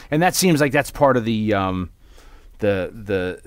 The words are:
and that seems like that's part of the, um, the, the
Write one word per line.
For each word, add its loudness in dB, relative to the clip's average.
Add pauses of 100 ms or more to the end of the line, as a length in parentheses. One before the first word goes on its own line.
and 0
that 2
seems 2
like 2
that's 0
part 2
of -2
the, 0
um, -2 (680)
the, -2
the -6